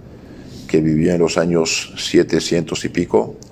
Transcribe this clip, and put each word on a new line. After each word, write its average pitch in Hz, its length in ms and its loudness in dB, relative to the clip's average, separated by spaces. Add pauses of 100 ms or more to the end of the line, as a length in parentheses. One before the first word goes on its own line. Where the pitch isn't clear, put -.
(680)
que 80 140 2
vivió 80 320 2
en 87 60 2
los 82 180 2
años 85 580 0
setecientos 82 880 0
y - 60 -4
pico 107 460 0 (160)